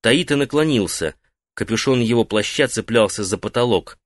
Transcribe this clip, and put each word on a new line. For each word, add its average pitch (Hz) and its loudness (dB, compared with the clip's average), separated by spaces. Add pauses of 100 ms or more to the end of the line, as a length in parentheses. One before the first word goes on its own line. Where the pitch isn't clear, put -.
Таита 147 2
наклонился, 135 0 (400)
капюшон 123 0
его 117 2
плаща 107 0
цеплялся 110 -2
за 95 -4
потолок. 110 -2